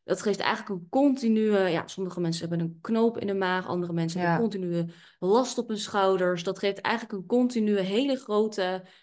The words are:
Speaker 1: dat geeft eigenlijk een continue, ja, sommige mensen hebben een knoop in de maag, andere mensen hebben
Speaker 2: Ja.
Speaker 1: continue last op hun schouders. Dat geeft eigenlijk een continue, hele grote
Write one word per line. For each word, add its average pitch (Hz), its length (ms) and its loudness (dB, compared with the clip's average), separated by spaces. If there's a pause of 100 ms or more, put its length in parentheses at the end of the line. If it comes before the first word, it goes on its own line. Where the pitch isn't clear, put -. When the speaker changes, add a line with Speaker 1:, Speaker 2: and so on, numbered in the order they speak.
Speaker 1:
dat 185 180 -2
geeft 202 180 0
eigenlijk 208 400 -2
een 175 80 -16
continue, 220 800 4
ja, 165 180 0
sommige 185 340 -6
mensen 165 280 -2
hebben 170 180 -2
een 165 140 -8
knoop 226 380 0
in - 80 -4
de 196 80 -2
maag, 185 320 0
andere 175 260 -2
mensen 170 280 -2
hebben 170 160 4
Speaker 2:
Ja. 233 60 2
Speaker 1:
continue 180 440 -2 (320)
last 233 400 2
op 233 100 -4
hun 214 100 -4
schouders. 185 640 2
Dat 190 160 -4
geeft 196 220 -2
eigenlijk 226 380 -2
een 185 80 -10
continue, 240 520 2
hele 233 380 0
grote 208 640 -2 (200)